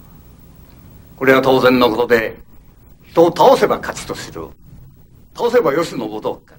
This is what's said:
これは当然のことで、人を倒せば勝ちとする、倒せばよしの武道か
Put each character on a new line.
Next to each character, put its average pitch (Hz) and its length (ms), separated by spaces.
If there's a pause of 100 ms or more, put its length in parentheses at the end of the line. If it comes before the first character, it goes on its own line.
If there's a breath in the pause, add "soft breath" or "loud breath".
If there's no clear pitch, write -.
(1160)
こ 135 80
れ 135 80
は 131 80
当 131 200
然 127 180
の 123 100
こ 110 80
と 120 80
で、 113 320 (680)
人 170 200
を 170 100
倒 254 220
せ 208 80
ば 123 140
勝 - 180
ち - 80
と - 80
す - 180
る、 - 180 (880)
倒 233 140
せ 240 120
ば 143 120
よ 165 100
し - 120
の 110 120
武 107 140
道 113 140
か - 240